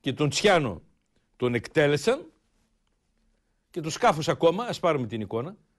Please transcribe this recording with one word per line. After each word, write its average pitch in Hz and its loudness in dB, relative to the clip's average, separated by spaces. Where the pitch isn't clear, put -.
και 135 -4
τον 147 0
Τσιάνο 151 2
τον 123 0
εκτέλεσαν 147 0
και 175 -8
το 156 -6
σκάφος 160 0
ακόμα, 170 2
ας 226 -8
πάρουμε 147 0
την 110 -8
εικόνα, 113 -8